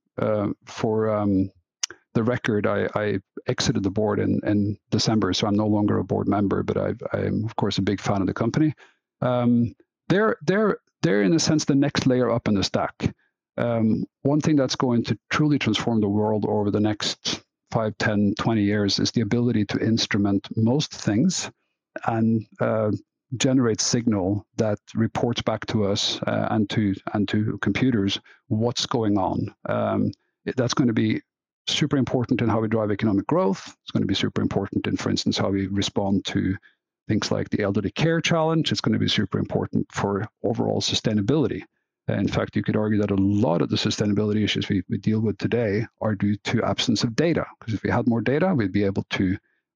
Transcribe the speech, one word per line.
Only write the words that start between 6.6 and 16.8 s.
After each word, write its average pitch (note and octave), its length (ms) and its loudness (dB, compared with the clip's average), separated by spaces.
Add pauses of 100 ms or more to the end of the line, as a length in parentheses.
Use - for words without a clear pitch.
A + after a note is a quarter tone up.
but G2+ 140 -2
I've, G2 260 -2 (100)
I'm, G2 320 -2
of A2+ 120 -8
course, G2+ 220 -2
a G2 40 0
big G2+ 180 0
fan G2+ 200 -2
of F#2 80 0
the - 60 -2
company. D3 400 0 (460)
Um, A#2+ 540 2 (340)
they're, G#3 280 2 (100)
they're, G3 300 2 (240)
they're, G3 220 4
in F3+ 120 4
a D#3 60 4
sense, D3+ 240 2
the D3 100 2
next C#3 320 2
layer B2 240 4
up A#2 160 0
in G#2+ 80 2
the F#2+ 80 2
stack. - 500 -2 (440)
Um, A#2 480 0 (180)
one C#3+ 180 2
thing D#3 140 2
that's C3+ 220 2
going A#2+ 280 0
to A2+ 140 -4 (120)
truly D3 280 2
transform A2+ 420 0
the G#2 80 2
world G#2+ 380 2
over G#2 240 0
the G#2 80 2
next - 640 -2 (280)